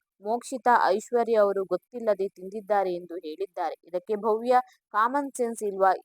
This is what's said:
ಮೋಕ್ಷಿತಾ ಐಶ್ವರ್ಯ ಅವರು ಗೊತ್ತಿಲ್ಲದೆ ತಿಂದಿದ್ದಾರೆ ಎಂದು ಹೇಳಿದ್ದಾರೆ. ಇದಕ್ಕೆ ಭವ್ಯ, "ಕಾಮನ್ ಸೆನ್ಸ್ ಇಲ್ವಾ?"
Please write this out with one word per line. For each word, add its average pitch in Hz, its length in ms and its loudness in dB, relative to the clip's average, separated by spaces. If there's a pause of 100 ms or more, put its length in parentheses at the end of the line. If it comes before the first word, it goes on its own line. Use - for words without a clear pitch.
(220)
ಮೋಕ್ಷಿತಾ 240 520 -2 (120)
ಐಶ್ವರ್ಯ 226 500 0
ಅವರು 202 280 4
ಗೊತ್ತಿಲ್ಲದೆ 196 640 -2
ತಿಂದಿದ್ದಾರೆ 190 680 -2
ಎಂದು 175 200 -10
ಹೇಳಿದ್ದಾರೆ. 165 680 -8
ಇದಕ್ಕೆ 180 320 -6
ಭವ್ಯ, 220 360 0 (420)
"ಕಾಮನ್ 254 380 0
ಸೆನ್ಸ್ 233 300 -4
ಇಲ್ವಾ?" 190 300 2 (120)